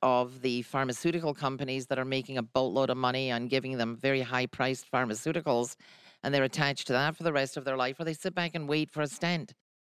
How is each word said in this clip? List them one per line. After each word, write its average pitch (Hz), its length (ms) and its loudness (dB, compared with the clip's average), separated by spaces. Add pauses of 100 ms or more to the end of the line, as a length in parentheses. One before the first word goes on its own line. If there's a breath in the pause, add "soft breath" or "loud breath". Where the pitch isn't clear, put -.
of 123 380 4
the 123 220 2
pharmaceutical 143 720 0
companies 131 520 -4
that 131 120 -2
are 131 60 -2
making 131 340 -2
a 117 40 0
boatload 131 480 2
of 127 60 0
money 127 340 0
on 120 160 -2
giving 131 300 0
them 117 240 0
very 135 220 2
high-priced 127 680 -2
pharmaceuticals, 127 840 0 (460 loud breath)
and 139 120 -2
they're 135 100 4
attached 143 420 0
to 139 80 0
that 143 200 2
for - 80 -10
the 165 100 2
rest 135 240 0
of 139 80 -6
their 135 120 0
life, 131 240 -2
or 165 40 -6
they 160 100 -2
sit 180 200 -6
back 170 200 -2
and 156 140 -4
wait 151 220 2
for 151 120 -4
a 147 40 2
stent, 170 460 -2 (280)